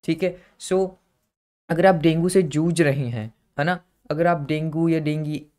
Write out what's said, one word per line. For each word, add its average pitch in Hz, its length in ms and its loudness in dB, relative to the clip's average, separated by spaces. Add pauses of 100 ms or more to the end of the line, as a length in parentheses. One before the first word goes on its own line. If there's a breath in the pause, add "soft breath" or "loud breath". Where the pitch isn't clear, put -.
ठीक 160 180 -2
है। 175 140 -4 (240 loud breath)
So 190 280 -2 (800)
अगर 170 160 2
आप 190 80 6
डेंगू 165 340 2
से 185 140 4
जूझ 160 400 0
रहे 139 260 0
हैं, 113 240 -8 (260)
है 143 60 0
ना, 175 140 -2 (320)
अगर 156 160 0
आप 165 220 0
डेंगू 156 400 -2
या 160 120 2
डेंगू 151 380 -4 (200)